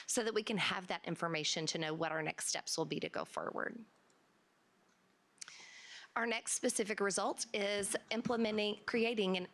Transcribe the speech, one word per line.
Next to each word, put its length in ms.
so 180
that 100
we 80
can 140
have 300
that 180
information 640
to 120
know 140
what 200
our 100
next 260
steps 300
will 60
be 160
to 80
go 160
forward. 540
Our 100
next 280
specific 460
result 540
is 400
implementing, 720
creating, 520
and 180